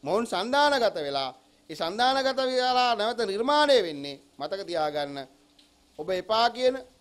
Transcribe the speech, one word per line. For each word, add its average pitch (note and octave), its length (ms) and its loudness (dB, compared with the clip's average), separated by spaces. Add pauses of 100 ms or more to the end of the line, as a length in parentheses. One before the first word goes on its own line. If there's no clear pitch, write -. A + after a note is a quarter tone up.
මොවුන් A#3+ 240 0
සන්ධානගත B3 680 2
වෙලා C#3 360 -4 (380)
ඒ D#3 60 -10
සන්ධානගත B3+ 640 0
වෙලා B3+ 580 2
නැවත A3 240 -2
නිර්මාණය B3+ 640 2
වෙන්නේ, C#3+ 380 -8 (140)
මතක F3 280 -8
තියාගන්න, D3+ 540 -2 (840)
ඔබ D#3+ 100 -8
එපා A3 400 2
කියන B3+ 260 0 (260)